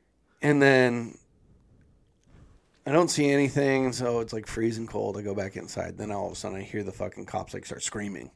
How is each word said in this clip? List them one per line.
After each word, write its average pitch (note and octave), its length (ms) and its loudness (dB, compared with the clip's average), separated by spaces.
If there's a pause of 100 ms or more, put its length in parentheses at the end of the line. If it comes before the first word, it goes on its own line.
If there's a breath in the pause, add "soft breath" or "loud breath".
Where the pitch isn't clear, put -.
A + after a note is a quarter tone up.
(420)
and D3 180 4
then B2+ 560 6 (1700)
I C3+ 60 -2
don't D#3+ 180 6
see D3 200 2
anything, C3+ 640 2
so A#2+ 260 -2
it's, A2+ 140 -6
like, A2 120 -8
freezing A2+ 420 -2
cold. G#2 300 -4
I G#2 40 -8
go G2+ 120 -6
back G2 220 -4
inside. F2 420 -8
Then G#2+ 140 -8
all G2 160 -4
of F2 60 -8
a - 20 -12
sudden G2 220 -10
I G2 60 -8
hear G#2 200 -6
the F#2+ 80 -8
fucking G2 340 -10
cops, G2 280 -8
like, G2 120 -12
start - 160 -12
screaming. G2 540 -8